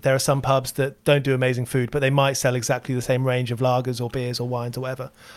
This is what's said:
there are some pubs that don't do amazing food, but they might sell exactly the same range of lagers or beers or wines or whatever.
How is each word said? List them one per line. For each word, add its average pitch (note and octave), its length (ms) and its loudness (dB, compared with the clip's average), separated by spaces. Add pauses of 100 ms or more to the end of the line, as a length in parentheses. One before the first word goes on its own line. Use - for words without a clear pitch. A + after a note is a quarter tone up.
there C3+ 100 4
are C3+ 60 2
some C#3 240 0
pubs C3+ 300 0
that C3+ 320 -4
don't C#3+ 180 4
do C3+ 100 2
amazing B2+ 320 0
food, B2 240 0
but D3 120 -2
they C3+ 100 2
might C#3 220 4
sell B2+ 200 0
exactly B2+ 400 -2
the B2 80 -2
same B2+ 240 0
range B2+ 260 0
of A#2 100 -4
lagers B2+ 380 0
or A#2+ 120 -4
beers B2 280 -4
or B2 80 -2
wines A#2+ 300 -4
or B2+ 40 -6
whatever. C3 280 -8 (280)